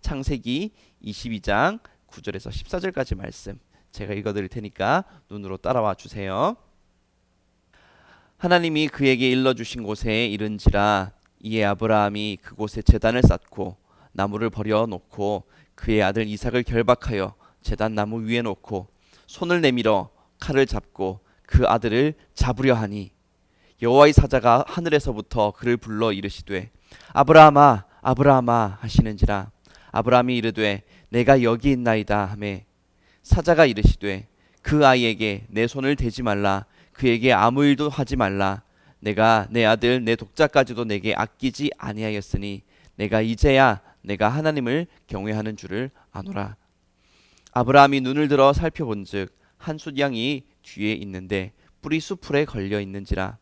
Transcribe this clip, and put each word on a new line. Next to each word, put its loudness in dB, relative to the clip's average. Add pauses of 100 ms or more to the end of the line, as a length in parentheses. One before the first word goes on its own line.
창세기 -6 (280)
이십이 -10
장 -2 (280)
구 -20
절에서 -12
십사 -8
절까지 -6
말씀 -14 (360)
제가 -10
읽어드릴 -6
테니까 -4 (240)
눈으로 -12
따라와 -2
주세요. -6 (1800)
하나님이 0
그에게 0
일러주신 -2
곳에 -4
이른지라, 0 (260)
이에 -4
아브라함이 -2
그곳에 -10
제단을 4
쌓고 -2 (340)
나무를 -4
버려놓고 -4 (280)
그의 0
아들 -2
이삭을 -4
결박하여 -2 (300)
제단 -4
나무 -4
위에 -2
놓고 -8 (380)
손을 -2
내밀어 0 (280)
칼을 0
잡고 -8 (260)
그 4
아들을 2 (220)
잡으려 2
하니, -8 (680)
여호와의 6
사자가 4
하늘에서부터 -2
그를 -4
불러 -4
이르시되, -8 (440)
"아브라함아, 8 (160)
아브라함아" 2
하시는지라. 0 (420)
아브라함이 2
이르되, 0 (260)
"내가 4
여기 2
있나이다" 0
하매, -8 (580)
사자가 4
이르시되, 0 (340)
"그 2
아이에게 0
내 0
손을 -2
대지 -6
말라, -2 (280)
그에게 2
아무 2
일도 2
하지 -6
말라. -2 (380)
내가 2
내 0
아들 2
내 0
독자까지도 -2
내게 -4
아끼지 -4
아니하였으니 -8 (360)
내가 0
이제야 2 (220)
내가 -2
하나님을 -2 (200)
경외하는 -6
줄을 -10 (200)
아노라." -10 (960)
아브라함이 4
눈을 -2
들어 4
살펴본즉 -6 (220)
한 -10
숫양이 -6 (180)
뒤에 -6
있는데 -8 (300)
뿔이 -4
수풀에 -4
걸려 -6
있는지라. -8